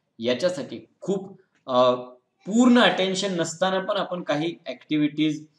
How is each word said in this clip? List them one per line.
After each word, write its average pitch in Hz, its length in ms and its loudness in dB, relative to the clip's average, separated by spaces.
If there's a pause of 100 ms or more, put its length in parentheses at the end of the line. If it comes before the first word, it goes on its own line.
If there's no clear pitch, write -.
(180)
याच्यासाठी 123 680 -4 (140)
खूप, 190 400 -6 (260)
अ, 123 280 4 (520)
पूर्ण 240 340 6
attention 190 600 0
नसताना 185 400 -2
पण 190 160 -4
आपण 180 260 -6
काही 156 340 -4 (100)
activities 151 800 -2 (120)